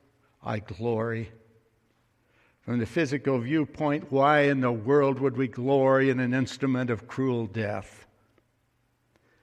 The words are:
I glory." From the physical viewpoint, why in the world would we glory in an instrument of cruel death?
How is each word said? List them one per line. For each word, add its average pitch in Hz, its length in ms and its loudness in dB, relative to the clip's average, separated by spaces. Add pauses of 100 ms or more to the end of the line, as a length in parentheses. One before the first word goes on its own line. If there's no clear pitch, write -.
(440)
I 113 140 -4
glory." 113 720 -4 (1300)
From 120 160 -4
the 113 80 -2
physical 139 540 -2
viewpoint, 147 720 -2
why 143 300 4
in 143 180 2
the 127 100 2
world 131 480 2
would 127 180 -2
we 131 120 0
glory 135 600 2
in 127 120 2
an 123 120 0
instrument 127 560 -2
of 113 200 -6
cruel 123 380 -2
death? 104 600 -8 (1400)